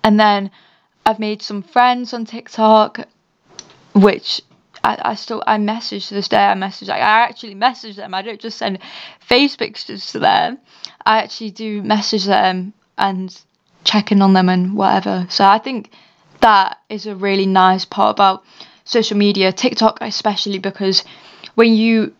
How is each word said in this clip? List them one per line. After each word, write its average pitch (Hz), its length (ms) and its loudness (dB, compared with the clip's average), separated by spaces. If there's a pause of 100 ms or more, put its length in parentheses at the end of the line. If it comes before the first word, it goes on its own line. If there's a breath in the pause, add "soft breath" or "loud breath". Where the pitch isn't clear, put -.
And 214 160 2
then 202 320 0 (540 soft breath)
I've 220 160 0
made 214 220 -6
some 208 200 -10
friends 247 500 0
on 233 120 -8
TikTok, 220 800 0 (880)
which - 480 2 (400)
I, - 220 0
I 220 100 -2
still, 220 320 -10
I 214 120 0
message 208 500 -6
to 202 60 -14
this 202 120 -4
day, 202 180 2
I 202 100 2
message, 190 340 -10
like, - 140 -2
I 214 180 4
actually 226 340 -4
message 220 420 -6
them, 190 180 -14
I 190 80 -6
don't 220 180 -14
just 226 180 -14
send 202 220 -6 (400 loud breath)
face 277 340 2
pictures - 580 -10
to 214 60 -8
them, - 400 0 (460 loud breath)
I 220 140 2
actually 220 320 -8
do 208 320 -8
message 208 420 0
them 185 480 0 (260)
and 190 400 -4 (460)
check - 260 0
in 202 120 4
on 196 100 6
them 185 160 4
and 185 260 0
whatever. 190 540 0
So - 160 0
I 202 140 6
think 233 320 -10 (500 soft breath)
that 208 380 4 (100)
is 214 180 -10
a 208 80 -8
really 196 320 0
nice 185 380 4
part 208 320 0
about 190 280 0 (400 loud breath)
social 220 320 -2
media, 196 360 2
TikTok 220 480 0
especially, 202 580 -4
because 190 460 -2 (500 loud breath)
when 226 180 6
you 220 480 2